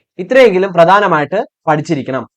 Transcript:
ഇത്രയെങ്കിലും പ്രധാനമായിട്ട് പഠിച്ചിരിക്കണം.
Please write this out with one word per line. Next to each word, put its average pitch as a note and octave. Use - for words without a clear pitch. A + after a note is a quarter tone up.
ഇത്രയെങ്കിലും G3+
പ്രധാനമായിട്ട് F3
പഠിച്ചിരിക്കണം. C3+